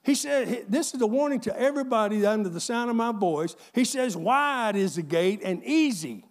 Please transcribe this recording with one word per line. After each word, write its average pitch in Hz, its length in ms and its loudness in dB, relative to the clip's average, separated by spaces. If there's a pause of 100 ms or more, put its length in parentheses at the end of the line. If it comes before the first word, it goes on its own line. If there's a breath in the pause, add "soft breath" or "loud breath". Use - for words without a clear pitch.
He 277 140 2
said, 254 540 -2
this 285 260 0
is 254 60 -2
a 226 40 4
warning 269 360 0
to 208 180 -4
everybody 240 640 2
under 208 240 2
the 170 120 -6
sound 240 280 -2
of 233 60 0
my 233 160 0
voice. 170 440 -2 (180 loud breath)
He 247 100 2
says, 254 320 -2
"Wide 240 640 2
is 190 180 0
the 170 80 -4
gate 175 400 0
and 185 220 -2
easy 185 640 0